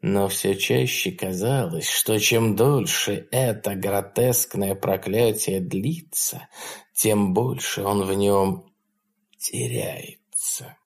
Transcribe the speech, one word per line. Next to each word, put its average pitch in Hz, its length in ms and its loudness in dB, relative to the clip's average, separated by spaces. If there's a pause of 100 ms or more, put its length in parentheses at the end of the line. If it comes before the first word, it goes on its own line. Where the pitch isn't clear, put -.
Но 98 260 2
все - 260 0
чаще 127 580 0
казалось, 95 760 -2
что - 300 2
чем 113 360 4
дольше 110 760 2
это 117 440 0
гротескное 98 1000 0
проклятие 98 840 0
длится, 98 880 -4 (460)
тем 104 400 2
больше 120 500 -2
он 101 200 0
в 95 100 0
нем 98 520 2 (720)
теряется. - 1500 -8